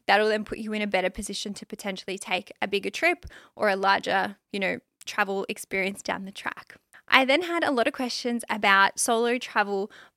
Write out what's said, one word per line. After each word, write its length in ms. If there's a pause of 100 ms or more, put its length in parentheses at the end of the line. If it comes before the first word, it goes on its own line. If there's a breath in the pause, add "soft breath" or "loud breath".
that'll 220
then 160
put 140
you 140
in 100
a 60
better 220
position 440
to 100
potentially 540
take 320 (100)
a 60
bigger 240
trip 360 (280 loud breath)
or 140
a 80
larger, 600 (140)
you 80
know, 220 (240)
travel 440
experience 540
down 220
the 80
track. 440 (360 loud breath)
I 120
then 180
had 220
a 80
lot 160
of 40
questions 560
about 520
solo 360
travel 540 (260 loud breath)